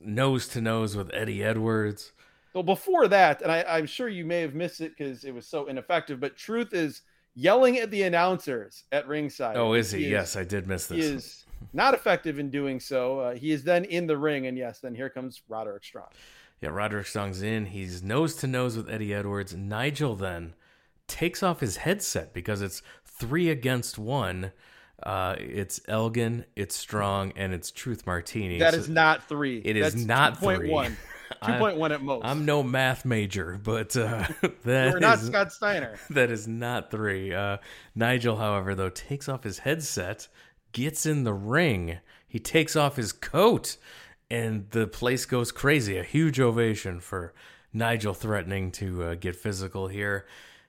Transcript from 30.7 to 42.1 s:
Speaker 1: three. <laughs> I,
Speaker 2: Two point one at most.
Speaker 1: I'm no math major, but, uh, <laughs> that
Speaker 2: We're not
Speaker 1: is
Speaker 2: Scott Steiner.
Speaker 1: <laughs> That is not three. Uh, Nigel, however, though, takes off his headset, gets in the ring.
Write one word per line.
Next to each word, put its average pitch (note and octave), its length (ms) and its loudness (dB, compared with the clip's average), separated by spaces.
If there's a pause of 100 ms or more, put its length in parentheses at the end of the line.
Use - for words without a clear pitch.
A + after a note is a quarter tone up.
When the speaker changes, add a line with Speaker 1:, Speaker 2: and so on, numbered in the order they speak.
Speaker 1:
three. A2+ 120 -6
<laughs> - 440 -14
I, A2 100 2
Speaker 2:
Two B2 60 2
point G3+ 180 2
one D#3 160 2
at D3 100 -2
most. C3+ 220 -2
Speaker 1:
I'm D3 220 0
no D3 160 4
math B2+ 420 2
major, G2+ 580 -2
but, A2 340 -2
uh, A2 380 0
<laughs> - 300 -2
that C3 300 4
Speaker 2:
We're F3+ 60 0
not A3 180 8
Speaker 1:
is A2 80 -4
Speaker 2:
Scott G3 260 2
Steiner. D3 520 -2
Speaker 1:
<laughs> - 60 -16
That B2+ 200 6
is G#2+ 180 -4
not A#2 420 -4
three. G2 440 -2
Uh, G2+ 240 -2 (380)
Nigel, A#2+ 400 2
however, G2+ 400 0
though, F#2+ 140 0
takes - 380 -8
off C3 140 -6
his G2 160 -6
headset, B2+ 720 -4 (440)
gets C#3+ 320 -2
in D3+ 200 2
the G#2+ 100 0
ring. G2 640 0 (300)